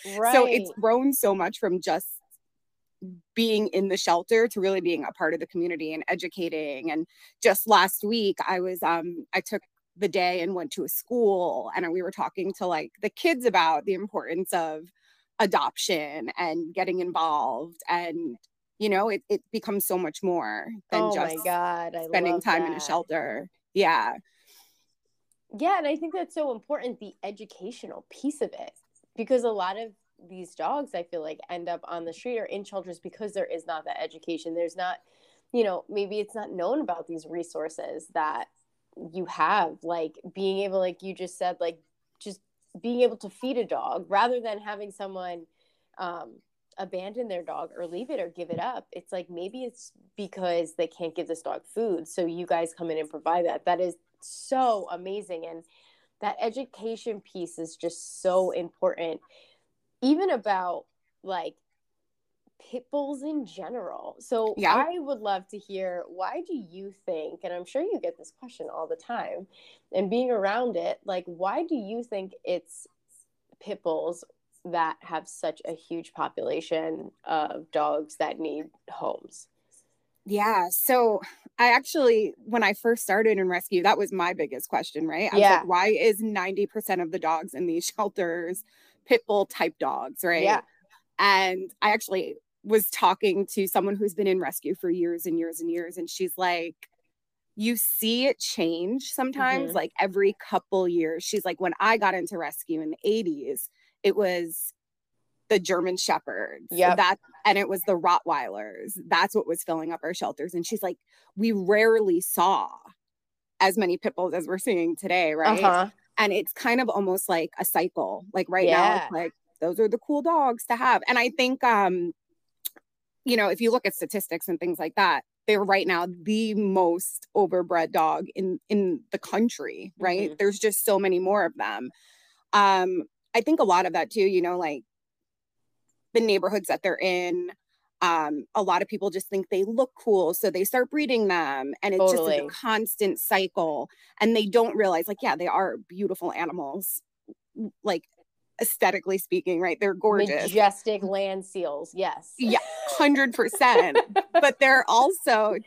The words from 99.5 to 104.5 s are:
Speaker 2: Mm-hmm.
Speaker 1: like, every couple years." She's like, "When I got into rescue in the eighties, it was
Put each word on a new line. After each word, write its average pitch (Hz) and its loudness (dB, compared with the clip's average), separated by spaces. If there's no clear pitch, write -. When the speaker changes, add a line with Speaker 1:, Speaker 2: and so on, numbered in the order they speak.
Speaker 2:
Mm-hmm. - -6
Speaker 1:
like, - -2
every 196 2
couple 190 0
years." 165 0
She's - -4
like, 180 -4
"When 180 0
I 220 4
got 196 4
into 180 -4
rescue 160 -6
in 156 -6
the 165 -8
eighties, 160 -2
it 190 4
was 175 -2